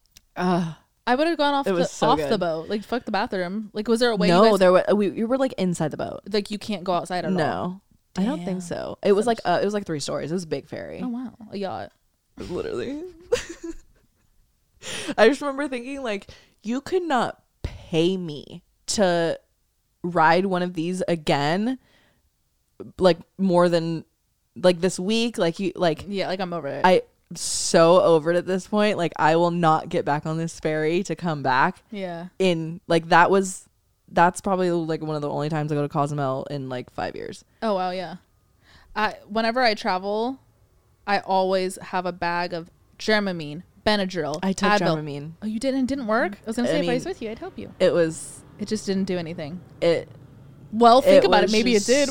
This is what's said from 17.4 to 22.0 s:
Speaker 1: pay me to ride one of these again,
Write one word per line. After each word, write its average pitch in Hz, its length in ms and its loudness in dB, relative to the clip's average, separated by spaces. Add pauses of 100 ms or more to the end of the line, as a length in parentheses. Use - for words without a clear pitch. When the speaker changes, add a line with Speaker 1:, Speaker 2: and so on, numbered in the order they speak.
Speaker 1:
pay 175 540 -2
me 170 460 -12 (240)
to 170 520 2 (640)
ride 170 440 4
one 180 160 0
of 180 120 -4
these 175 340 -4
again, 170 720 0 (1200)